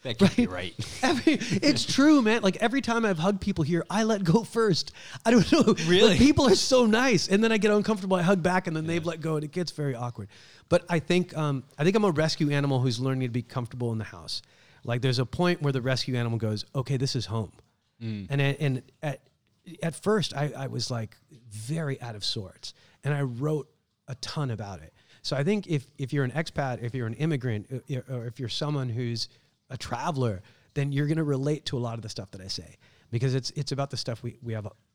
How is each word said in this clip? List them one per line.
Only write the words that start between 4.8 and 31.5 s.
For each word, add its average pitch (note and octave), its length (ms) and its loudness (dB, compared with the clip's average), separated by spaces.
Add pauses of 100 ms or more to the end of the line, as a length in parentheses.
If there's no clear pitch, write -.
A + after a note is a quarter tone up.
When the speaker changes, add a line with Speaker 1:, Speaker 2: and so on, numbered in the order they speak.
Speaker 2:
I A#3 60 4
don't A#3 200 8
know. A#3 220 6 (120)
Speaker 1:
Really? F#3 240 8
Speaker 2:
Like, E3 80 4
people C#4+ 280 8
are D#4+ 80 8
so B3+ 320 4
nice. A3+ 420 4
And G3+ 160 4
then A3+ 80 4
I A3 60 2
get G#3 140 2
uncomfortable, G3+ 440 2
I F3+ 60 2
hug F3+ 200 4
back, F3+ 260 0
and E3 60 -4
then D#3 120 -2
they've E3 160 -2
Speaker 1:
Yeah. E3 80 -4
Speaker 2:
let D#3+ 100 -8
go, D#3+ 140 -4
and D3+ 100 -2
it D3 80 -10
gets F3+ 200 -4
very C#3+ 220 -4
awkward. A#2 340 -8 (420)
But F3 180 2
I F3 120 0
think, F3 360 0
um, D3 280 -2 (120)
I D3 80 -2
think F#3+ 120 2
I'm G#3+ 80 2
a F#3+ 80 4
rescue D3+ 380 0
animal C#3+ 300 2
who's B2 200 0
learning C3 220 -2
to B2+ 60 -2
be A#2+ 140 -4
comfortable A#2+ 500 -6
in A2 60 -4
the G#2+ 60 -6
house. - 360 -12 (440)
Like, A#2+ 180 -4
there's B2+ 160 0
a B2+ 80 0
point F3 340 0
where C#3+ 120 0
the B2+ 100 -2
rescue B2+ 340 -2
animal A#2 220 -2
goes, G#2+ 260 -2 (100)
"Okay, C#3 220 -2
this C3 200 -2
is A2 100 -4
home." G#2 260 -6 (500)
Speaker 1:
Mm. G#2 280 -6
Speaker 2:
And, C#3 100 -2
a-, C#3 220 0
and C3+ 200 -2 (200)
at, D3+ 180 -8 (640)
at E3 140 -4
first, G3+ 380 0
I, C#3 220 -2
I C3+ 120 -8
was, A#2+ 220 -4
like, A2+ 260 -6 (340)
very C3+ 500 -6
out A#2+ 140 -12
of G#2 100 -12
sorts, - 480 -8 (320)
and C#3+ 80 0
I C#3+ 100 0
wrote C#3 460 -2 (400)
a C3+ 60 -8
ton C#3+ 380 -6
about G2+ 280 -8
it. D#2 140 -20 (280)
So - 140 -4
I C#3+ 80 0
think G3 220 0
if, D3 180 -2 (140)
if C3+ 160 -6
you're C#3+ 100 2
an B2 60 -2
expat, C#3 520 -4
if A#2 120 -6
you're B2 120 -2
an A2+ 80 -4
immigrant, B2+ 560 -2
uh, B2+ 300 -6 (140)
or A#2 120 -8
if A#2+ 140 -10
you're B2 80 -4
someone D3 400 -4
who's A#2 400 -4 (400)
a B2 80 -12
traveler, A#2+ 640 -4 (340)
then C#3+ 180 -2
you're C#3+ 140 0
gonna D#3 160 0
relate C#3+ 440 -2